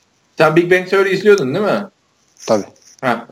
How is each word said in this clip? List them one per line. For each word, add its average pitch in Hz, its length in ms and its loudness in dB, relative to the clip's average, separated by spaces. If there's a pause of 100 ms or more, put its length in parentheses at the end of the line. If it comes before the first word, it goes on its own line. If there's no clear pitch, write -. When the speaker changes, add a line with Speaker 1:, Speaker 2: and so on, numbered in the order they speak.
(380)
Speaker 1:
sen 160 180 2
Big 170 160 2
Bang 185 160 0
Theory 190 260 0
izliyordun 185 400 2
değil 202 100 -2
mi? 120 200 -2 (640)
Speaker 2:
Tabii. 107 180 0 (360)
Speaker 1:
Heh, 123 160 -2 (160)